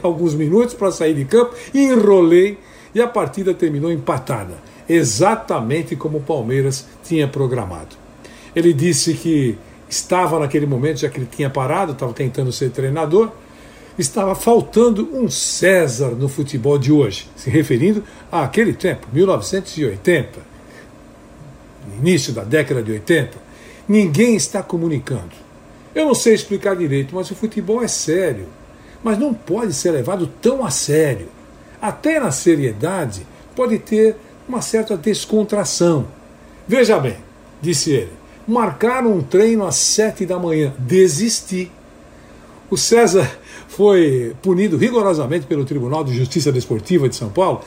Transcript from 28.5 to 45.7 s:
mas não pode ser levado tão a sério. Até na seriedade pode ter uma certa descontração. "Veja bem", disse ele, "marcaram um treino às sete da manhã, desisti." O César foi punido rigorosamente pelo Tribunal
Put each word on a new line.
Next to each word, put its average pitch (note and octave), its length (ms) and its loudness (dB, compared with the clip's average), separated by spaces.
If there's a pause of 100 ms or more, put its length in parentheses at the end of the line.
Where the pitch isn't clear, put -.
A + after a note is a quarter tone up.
mas G#3+ 160 0
não C#4 140 0
pode G3 400 -4
ser F3 180 0
levado E3 340 -2 (160)
tão B3+ 240 0
a D3+ 60 -4
sério. C#3+ 560 0 (540)
Até D4+ 380 -2
na G#3 120 0
seriedade C3+ 960 -2 (280)
pode A3+ 220 0
ter A3 380 2 (320)
uma B3 140 -4
certa A3 340 -2
descontração. F#3 1120 0 (580)
"Veja A3 320 4
bem", B2+ 200 -4 (440)
disse D#3+ 300 0
ele, A2 200 0 (360)
"marcaram A3+ 640 0
um F3 80 0
treino G#3 440 2
às D3 100 -4
sete G#3 500 0
da F3+ 140 -4
manhã, D#3 400 0
desisti." F3+ 920 2 (1000)
O F#3+ 80 -2
César F#3+ 520 4 (380)
foi D3+ 760 2
punido F#3 360 0
rigorosamente E3+ 680 0
pelo C#3+ 200 -2
Tribunal C#3+ 400 -4